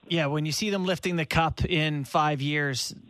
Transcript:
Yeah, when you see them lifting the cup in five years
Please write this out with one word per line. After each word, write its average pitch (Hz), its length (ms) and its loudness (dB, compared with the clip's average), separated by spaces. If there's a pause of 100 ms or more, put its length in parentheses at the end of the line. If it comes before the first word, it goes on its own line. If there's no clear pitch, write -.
Yeah, 165 180 0
when 151 220 0
you 156 40 -2
see 208 200 -2
them 196 120 0
lifting 180 320 0
the 165 120 0
cup 165 360 2
in 151 420 0
five 151 360 2
years 143 520 -2 (160)